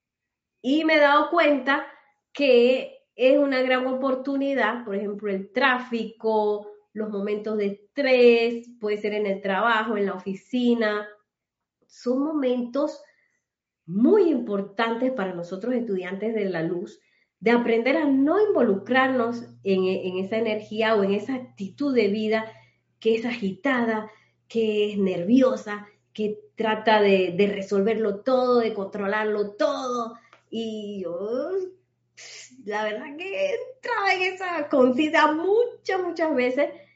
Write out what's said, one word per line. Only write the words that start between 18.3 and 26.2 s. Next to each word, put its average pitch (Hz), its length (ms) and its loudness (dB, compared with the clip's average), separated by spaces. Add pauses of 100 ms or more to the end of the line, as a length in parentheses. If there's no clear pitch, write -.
involucrarnos 240 960 2 (200)
en, 190 200 2
en 185 420 -2
esa 220 120 -4
energía 214 580 0
o 202 80 4
en 196 100 2
esa 214 220 -4
actitud 254 580 -6
de 220 140 4
vida 214 440 -2 (480)
que 226 160 2
es 226 100 -2
agitada, 226 840 -2 (380)
que 214 440 0
es 202 60 -6
nerviosa, 202 920 2 (260)
que 208 260 -6 (160)